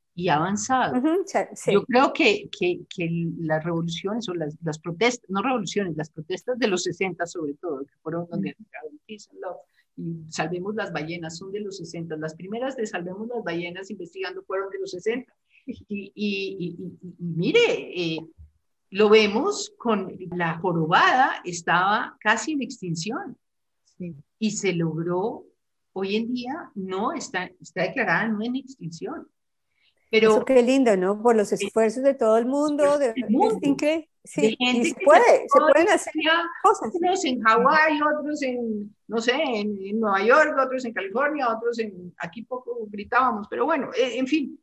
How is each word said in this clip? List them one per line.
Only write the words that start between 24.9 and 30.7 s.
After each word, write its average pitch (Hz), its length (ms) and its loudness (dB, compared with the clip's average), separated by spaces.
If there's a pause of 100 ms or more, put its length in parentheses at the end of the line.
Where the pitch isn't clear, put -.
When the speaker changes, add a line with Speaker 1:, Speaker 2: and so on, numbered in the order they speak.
Speaker 1:
hoy 196 220 -2
en 233 160 -2
día 254 440 -6
no 190 380 -4
está, 185 360 -6 (100)
está - 220 -8
declarada 190 460 0
no 214 160 -2
en 247 120 -4
extinción. 220 720 -10 (840)
Pero 220 260 6
Speaker 2:
Eso 214 100 2
qué 254 180 8
lindo, 247 320 6